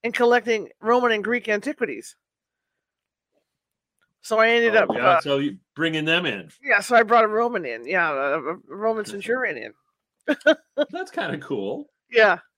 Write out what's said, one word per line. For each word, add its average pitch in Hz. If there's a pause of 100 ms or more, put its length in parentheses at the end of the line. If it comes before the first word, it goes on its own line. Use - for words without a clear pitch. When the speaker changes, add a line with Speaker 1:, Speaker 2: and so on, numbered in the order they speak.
Speaker 1:
in 240
collecting 240 (120)
Roman 240
and 214
Greek 226
antiquities. 208 (2000)
So 220
I 220
ended 233
Speaker 2:
Oh, 208
Speaker 1:
up, -
Speaker 2:
yeah, 120
Speaker 1:
uh, 170
Speaker 2:
so 139
you 143 (180)
bringing 160
them 165
in. 104 (140)
Speaker 1:
Yeah, 233
so 240
I 233
brought 226
a 214
Roman 220
in. 117
Yeah, 170
a, 139
a, 139
a - (120)
Roman 214
Speaker 2:
<laughs> -
Speaker 1:
centurion 202
in. -
<laughs> - (540)
Speaker 2:
That's 370
kinda 160
cool. 135 (200)
Speaker 1:
Yeah. 214 (200)